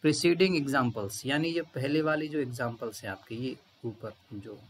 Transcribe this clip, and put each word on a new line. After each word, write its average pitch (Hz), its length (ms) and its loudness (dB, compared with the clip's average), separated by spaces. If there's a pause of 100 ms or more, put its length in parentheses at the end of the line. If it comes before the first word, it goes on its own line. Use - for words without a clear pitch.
preceding 170 600 4
examples, 123 600 0
यानी 147 220 2
ये 165 140 0
पहले 147 400 0
वाली 156 260 0
जो 151 100 -4
examples 120 680 -4
हैं 104 60 -6
आपके, 95 240 -10
ये 127 220 -6 (280)
ऊपर 110 300 -10 (180)
जो 104 380 -12